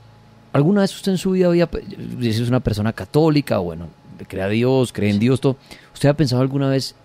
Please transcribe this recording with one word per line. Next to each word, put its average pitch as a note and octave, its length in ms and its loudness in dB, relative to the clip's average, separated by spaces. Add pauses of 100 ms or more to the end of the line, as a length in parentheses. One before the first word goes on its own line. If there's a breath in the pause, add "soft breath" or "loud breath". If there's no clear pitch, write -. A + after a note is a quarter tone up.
(540)
¿alguna F3+ 280 4
vez G3 140 0
usted - 180 -4
en F#3 40 0
su F#3+ 140 -2
vida F#3 160 2
había E3+ 220 4
pe-, - 140 -8 (380)
si A#2+ 80 0
es A#2 180 0
una B2 140 2
persona G#2+ 320 -2
católica, D3 640 0
bueno, E2+ 300 -6 (400)
cree F#2+ 160 -6
a F#2+ 60 -2
Dios, A#2+ 440 2
cree G2+ 160 0
en G#2 100 2
Dios, A#2+ 220 2
todo, C3+ 160 0 (360 loud breath)
¿usted - 160 0
ha D3 40 4
pensado B2+ 300 0
alguna C#3 260 -2
vez C3+ 240 -2 (120)